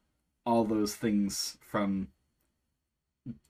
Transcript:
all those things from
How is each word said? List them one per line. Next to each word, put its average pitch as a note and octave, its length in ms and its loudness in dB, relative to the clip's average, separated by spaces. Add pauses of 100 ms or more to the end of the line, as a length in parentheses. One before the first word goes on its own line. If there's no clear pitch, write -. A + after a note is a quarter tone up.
(460)
all A#2 180 4
those G#2+ 320 0
things G2+ 680 -2
from G2 460 -2 (1400)